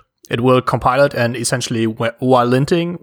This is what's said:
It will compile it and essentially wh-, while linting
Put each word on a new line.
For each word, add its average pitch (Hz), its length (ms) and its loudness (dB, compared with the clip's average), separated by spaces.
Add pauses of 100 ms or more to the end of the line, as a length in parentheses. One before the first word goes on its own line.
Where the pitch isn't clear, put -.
(300)
It 110 100 -4
will 127 220 4
compile 131 420 0
it 143 100 0
and 123 220 -2
essentially 120 500 -4
wh-, 113 340 -4
while 127 280 2
linting 170 540 0